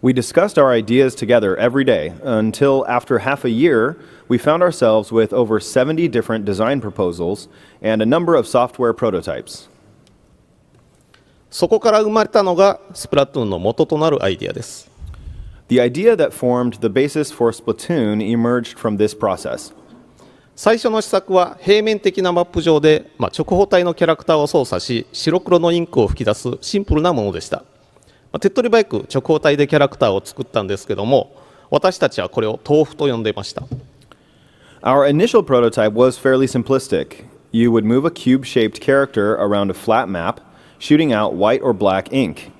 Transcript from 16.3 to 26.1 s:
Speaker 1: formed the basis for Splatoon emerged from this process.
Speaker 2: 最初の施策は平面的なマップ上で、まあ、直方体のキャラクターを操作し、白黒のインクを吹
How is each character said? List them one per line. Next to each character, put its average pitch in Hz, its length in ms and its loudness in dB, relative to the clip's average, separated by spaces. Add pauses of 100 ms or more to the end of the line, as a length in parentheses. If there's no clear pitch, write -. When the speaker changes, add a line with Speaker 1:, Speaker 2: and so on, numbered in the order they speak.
Speaker 1:
formed 123 500 -2
the 113 80 0
basis 143 440 -2
for 117 200 0
Splatoon 110 640 -2
emerged 117 600 -2
from 107 200 -4
this 104 200 0
process. 90 560 -4 (800)
Speaker 2:
最 226 260 0
初 233 100 -2
の 220 100 -2
施 202 80 -6
策 190 260 -2
は 180 280 0
平 208 200 2
面 214 200 -2
的 190 200 0
な 180 120 0
マ 175 80 2
ッ 175 60 0
プ 170 140 -6
上 156 200 2
で、 151 360 2
ま 117 120 -4
あ、 - 40 -12
直 156 120 -4
方 190 220 2
体 180 180 2
の 175 80 -2
キ - 100 0
ャ 165 40 2
ラ 160 100 2
ク - 80 -16
タ 165 80 2
ー - 20 4
を 147 120 0
操 143 180 2
作 90 160 -6
し、 117 320 -6
白 165 260 -2
黒 180 200 2
の 170 120 0
イ 175 80 0
ン 170 80 -4
ク - 140 0
を 101 80 4
吹 - 160 -4